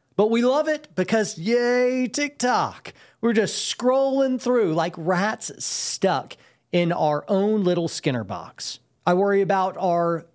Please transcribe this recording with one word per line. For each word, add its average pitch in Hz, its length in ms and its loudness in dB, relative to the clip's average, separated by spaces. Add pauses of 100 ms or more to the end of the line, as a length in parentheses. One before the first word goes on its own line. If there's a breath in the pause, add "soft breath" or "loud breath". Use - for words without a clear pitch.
(160)
but 214 160 4
we 233 100 2
love 277 260 2
it 302 280 -2
because, 196 420 0
yay, 247 680 0
TikTok. 247 840 -2 (280 loud breath)
We're 233 120 2
just - 440 -2
scrolling 262 640 2
through 226 320 2
like 170 240 -2
rats 180 680 -2
stuck - 720 -4 (340 soft breath)
in 175 200 2
our 151 360 0
own 202 360 2
little 170 240 0
Skinner 127 360 -2
box. - 560 -12 (260)
I 180 100 4
worry 196 260 2
about 190 360 0
our 170 580 0